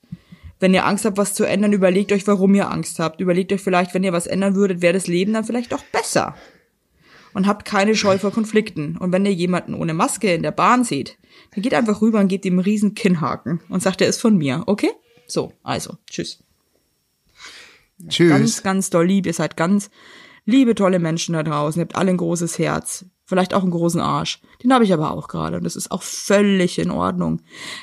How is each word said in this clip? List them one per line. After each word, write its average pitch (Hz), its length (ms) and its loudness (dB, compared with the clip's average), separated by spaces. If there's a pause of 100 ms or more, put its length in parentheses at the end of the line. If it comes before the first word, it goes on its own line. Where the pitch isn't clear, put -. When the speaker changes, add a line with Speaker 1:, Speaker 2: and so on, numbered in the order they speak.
(600)
Speaker 1:
Wenn 185 140 4
ihr 185 120 2
Angst 190 200 0
habt, 196 120 -2
was 202 160 0
zu 214 120 -2
ändern, 202 280 2
überlegt 190 380 2
euch, 196 160 0
warum 196 260 4
ihr 196 160 2
Angst - 300 -6
habt. 160 200 -4
Überlegt 180 320 0
euch 196 100 -2
vielleicht, 185 320 0
wenn 185 100 0
ihr 190 100 0
was 170 140 -2
ändern 196 280 0
würdet, 185 260 0
wäre 175 120 4
das 185 140 -2
Leben 185 260 0
dann 220 120 -2
vielleicht 240 260 -6
doch - 100 -6 (100)
besser. - 440 -2 (960)
Und 196 140 0
habt 208 180 -2
keine 208 300 2
Scheu 196 220 2
vor 196 140 -2
Konflikten. 208 640 -2
Und 180 140 -4
wenn 190 140 2
ihr 202 80 2
jemanden 175 400 -2
ohne 165 200 -4
Maske 202 400 0
in 165 100 -2
der 156 80 -4
Bahn 220 320 2
seht, - 340 -6 (360)
dann 196 100 -6
geht 262 100 0
einfach 226 280 2
rüber 220 180 2
und 196 100 4
gebt 190 160 -4
ihm 180 80 0
einen 185 80 2
riesen 208 340 0
Kinnhaken 165 640 -2 (100)
und 185 120 -2
sagt, 190 200 -2
„Der 170 60 2
ist - 140 -2
von 214 160 4
mir“, 135 300 -2
okay? 220 240 0 (360)
So, - 240 -4 (120)
also, - 340 -8 (120)
tschüss. - 300 -10 (1700)
Speaker 2:
Tschüss. 170 220 4
Speaker 1:
Ganz, 220 340 2
ganz 190 260 -2
doll 170 180 2
lieb. 196 180 2
Ihr 170 80 -4
seid 156 240 -4
ganz 202 320 0 (560)
liebe, 233 300 4
tolle 190 240 2
Menschen 165 340 -2
da 156 100 0
draußen. 151 380 -2
Ihr 160 40 0
habt - 100 -10
alle 185 160 2
ein 180 60 0
großes 170 420 -2
Herz. 156 460 -4 (220)
Vielleicht 185 280 0
auch 190 80 0
einen 180 80 0
großen 170 300 0
Arsch. 147 380 -4 (240)
Den 247 80 4
habe 247 120 6
ich 190 100 4
aber 151 180 0
auch 151 160 -8
gerade. 165 300 -4
Und 175 60 -6
das 170 120 -6
ist - 160 -10
auch 190 120 -6
völlig 196 760 2
in 170 140 -2
Ordnung. 170 500 -2 (420)